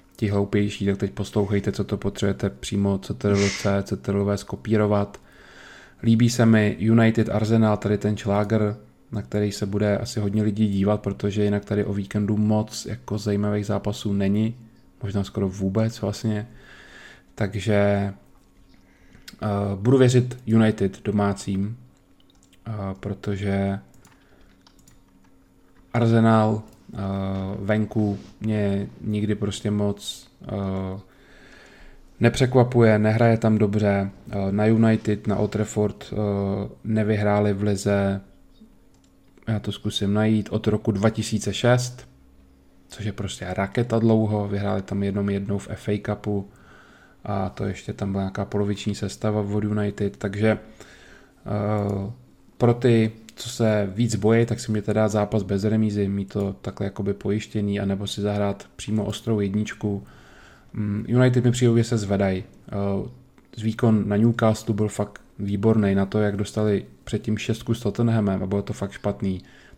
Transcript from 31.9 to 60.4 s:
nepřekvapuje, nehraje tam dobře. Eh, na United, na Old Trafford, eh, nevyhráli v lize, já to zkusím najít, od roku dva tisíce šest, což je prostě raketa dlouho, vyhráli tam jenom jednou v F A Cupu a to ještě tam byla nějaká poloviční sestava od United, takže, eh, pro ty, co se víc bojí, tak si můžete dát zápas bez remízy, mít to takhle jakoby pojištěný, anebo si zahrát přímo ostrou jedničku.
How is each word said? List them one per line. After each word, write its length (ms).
nepřekvapuje, 800
nehraje 380
tam 220
dobře. 520
Eh, 220
na 140
United, 600
na 100
Old 140
Trafford, 640
eh, 40
nevyhráli 680
v 100
lize, 580
já 100
to 140
zkusím 420
najít, 340
od 180
roku 260
dva 180
tisíce 440
šest, 540
což 160
je 80
prostě 360
raketa 500
dlouho, 500
vyhráli 340
tam 200
jenom 280
jednou 280
v 120
F 180
A 180
Cupu 420
a 240
to 160
ještě 280
tam 200
byla 100
nějaká 220
poloviční 500
sestava 460
od 240
United, 520
takže, 420
eh, 640
pro 160
ty, 380
co 140
se 460
víc 200
bojí, 320
tak 140
si 100
můžete 240
dát 140
zápas 340
bez 220
remízy, 440
mít 240
to 200
takhle 340
jakoby 280
pojištěný, 640
anebo 260
si 140
zahrát 460
přímo 280
ostrou 360
jedničku. 680